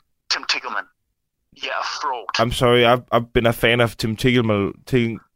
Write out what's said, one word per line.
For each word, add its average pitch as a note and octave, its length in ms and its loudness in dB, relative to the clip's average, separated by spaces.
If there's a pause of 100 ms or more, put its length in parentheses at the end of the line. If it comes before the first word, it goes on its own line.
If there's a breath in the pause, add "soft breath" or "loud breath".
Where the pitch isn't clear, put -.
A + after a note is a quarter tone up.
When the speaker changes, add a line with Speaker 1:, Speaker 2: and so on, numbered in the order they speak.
(280)
Speaker 1:
Tim - 160 -6
Tiggleman. A2+ 420 -6 (680)
Yeah, - 260 -8
a - 40 -4
fraud. B2 420 -6 (140)
Speaker 2:
I'm A#2 120 0
sorry, A#2+ 340 2
I've, A#2+ 260 2
I've A#2+ 200 0
been A#2 140 2
a A#2 80 4
fan A#2+ 260 2
of A#2 160 2
Tim A2 220 -4
Tiggleman, A2+ 560 2 (120)
Tim, A#2 360 -2 (140)